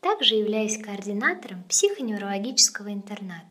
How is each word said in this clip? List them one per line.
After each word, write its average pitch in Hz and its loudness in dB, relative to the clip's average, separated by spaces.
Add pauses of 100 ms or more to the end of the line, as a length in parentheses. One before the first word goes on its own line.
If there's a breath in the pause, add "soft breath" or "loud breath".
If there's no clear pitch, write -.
также 339 4
являюсь 214 2
координатором 202 -4
психоневрологического 208 0
интерната. 196 -10